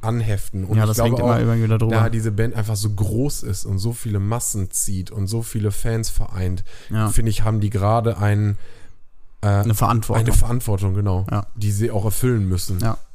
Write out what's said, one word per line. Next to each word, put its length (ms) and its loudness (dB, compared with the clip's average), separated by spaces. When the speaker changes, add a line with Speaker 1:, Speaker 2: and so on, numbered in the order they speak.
Speaker 1:
anheften. 640 -2
Und 120 0
Speaker 2:
Ja, 80 4
Speaker 1:
ich 60 2
Speaker 2:
das 60 0
Speaker 1:
glaube 140 2
Speaker 2:
hängt 100 0
immer 140 2
Speaker 1:
auch, 40 2
Speaker 2:
irgendwie 260 2
wieder 140 2
drüber. 180 2
Speaker 1:
da 120 4
diese 240 0
Band 220 0
einfach 220 -2
so 140 -2
groß 520 0
ist 220 -2
und 140 -2
so 140 -2
viele 280 -4
Massen 500 -2
zieht 400 -2
und 160 -4
so 160 -2
viele 280 -2
Fans 380 0
vereint, 560 0
Speaker 2:
Ja. 180 0
Speaker 1:
finde 220 4
ich, 120 2
haben 180 2
die 100 0
gerade 480 0
ein, 380 0
äh, 60 2
Speaker 2:
Eine 260 2
Verantwortung. 520 0
Speaker 1:
eine 80 2
Verantwortung, 600 2
genau, 360 0
Speaker 2:
Ja. 160 -2
Speaker 1:
die 160 0
sie 180 0
auch 140 -2
erfüllen 440 0
müssen. 320 -2
Speaker 2:
Ja. 160 0